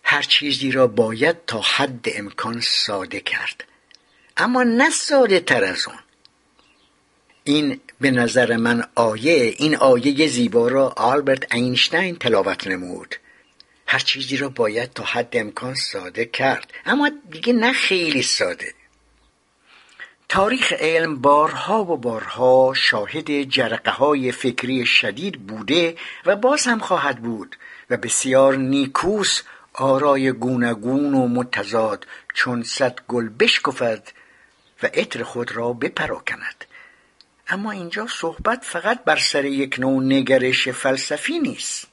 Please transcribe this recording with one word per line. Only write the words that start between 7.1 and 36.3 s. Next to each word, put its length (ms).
این 360
به 100
نظر 460
من 280
آیه، 640
این 180
آیه 520
زیبا 400
را 200
آلبرت 680
اینشتین 600
تلاوت 500
نمود. 500
هر 120
چیزی 380
را 120
باید 440
تا 120
حد 320
امکان 380
ساده 500
کرد، 480
اما 240
دیگه 220
نه 200
خیلی 500
ساده. 520
تاریخ 440
علم 480
بارها 640
و 120
بارها 800
شاهد 680
جرقه‌های 920
فکری 540
شدید 600
بوده 500
و 100
باز 300
هم 120
خواهد 440
بود 340
و 60
بسیار 600
نیکوس 840
آرای 600
گوناگون 800
و 140
متضاد 800
چون 280
صد 460
گل 200
بشکفد 800
و 40
عطر 360
خود 300
را 200
بپراکند. 920